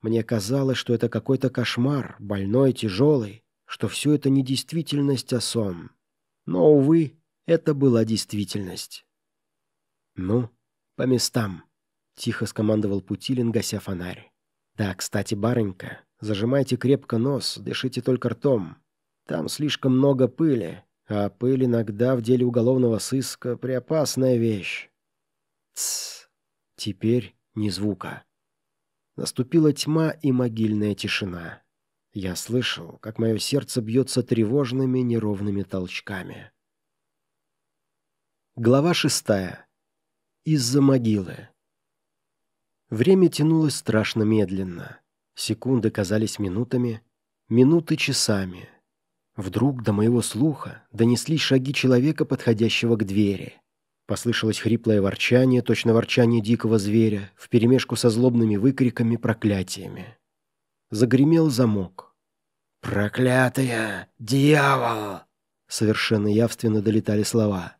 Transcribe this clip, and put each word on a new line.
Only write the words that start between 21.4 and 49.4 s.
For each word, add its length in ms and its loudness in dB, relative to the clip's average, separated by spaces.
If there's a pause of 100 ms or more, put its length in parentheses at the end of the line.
иногда 500 0
в 60 -4
деле 240 2
уголовного 540 2
сыска — 560 -6
преопасная 840 0
вещь". 520 -4 (840)
Тсс. 560 -10 (460)
Теперь 600 -4 (200)
ни 140 -2
звука. 560 -6 (880)
Наступила 580 0
тьма 360 0
и 220 -2
могильная 640 0
тишина. 680 -8 (520)
Я 220 -6
слышал, 600 -6
как 220 -14
моё 180 2
сердце 440 -2
бьётся 420 0
тревожными 760 0
неровными 640 -2
толчками. 880 -10 (2000)
Глава 380 4
шестая. 760 -2 (800)
Из-за 360 2
могилы. 680 0 (1400)
Время 400 4
тянулось 460 2
страшно 480 0
медленно. 760 -2 (360)
Секунды 540 -2
казались 480 -2
минутами, 640 -4 (480)
минуты 460 4
часами. 720 -2 (680)
Вдруг 460 -2